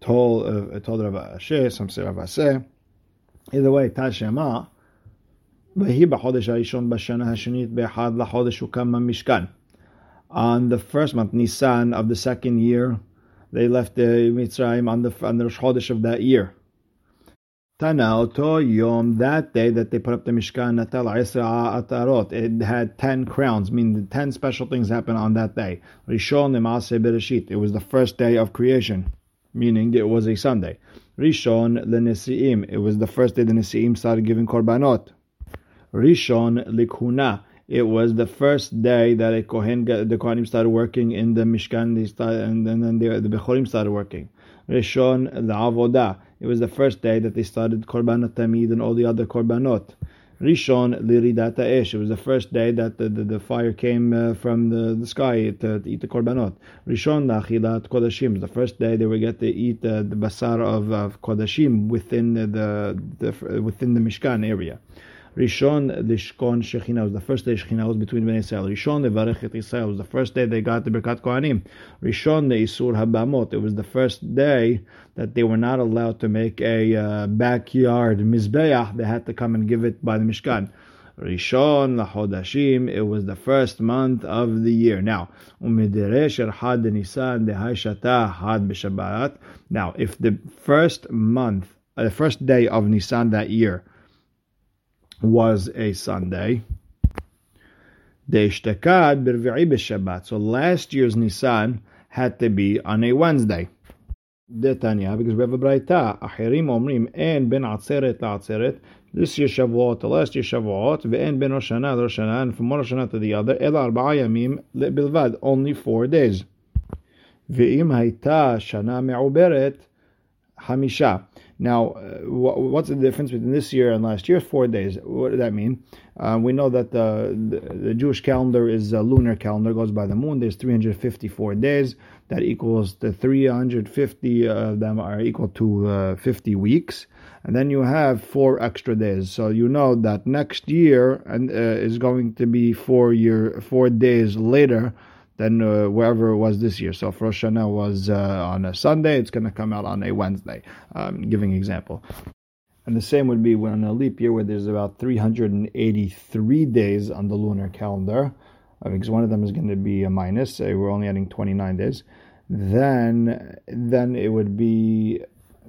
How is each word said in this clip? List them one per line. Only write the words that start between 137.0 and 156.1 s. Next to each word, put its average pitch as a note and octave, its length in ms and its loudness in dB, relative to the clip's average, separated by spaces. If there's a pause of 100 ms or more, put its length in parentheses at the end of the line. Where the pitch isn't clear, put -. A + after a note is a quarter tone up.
And A2 100 -4
then C3 140 2
you C#3 140 2
have C3 420 2
four C3 380 2
extra A#2 340 -2
days. G2 340 0
So A2 180 -2
you A2+ 200 2
know C3+ 280 4
that G#2+ 300 0
next C#3 440 -2
year C3+ 560 6
and, B2 240 -4
uh, - 40 -6
is A2+ 440 0
going B2 380 0
to B2 100 0
be A#2 260 4
four A#2+ 400 4
year, A2+ 480 4
four B2+ 300 4
days A#2 460 4
later A#2+ 580 4 (420)
than, A2 260 2
uh, G#2+ 260 2
wherever A2+ 400 2
it A2 80 2
was G#2+ 240 2
this G#2+ 220 -2
year. F2 100 -4
So G2+ 160 -6
if F#2+ 100 -8
Rosh A2 260 -4
Hashanah A2 220 0
was, G2+ 440 -2
uh, G#2 40 2
on F#2+ 520 -2
a F#2 80 -6
Sunday, D3+ 440 2
it's A#2 120 -2
gonna A2 200 -4
come G#2+ 220 -6
out G#2 140 -6
on G2 160 -6
a F#2+ 100 -4
Wednesday, F#2+ 480 -4 (340)
um, - 360 -8
giving G2+ 240 0
example. F#2+ 500 -6 (800)
And A#2 100 -4
the A2+ 60 0
same C#3 280 2
would A#2 140 2
be A2+ 120 4
when G#2+ 180 0
on G#2+ 120 0
a G#2+ 100 -2
leap C3 260 -2
year A#2 140 2
where A2 100 -2
there's G2+ 220 -4
about G#2 320 -4
three B2+ 180 -2
hundred A2 340 0
and G2+ 240 -2
eighty-three A2 920 0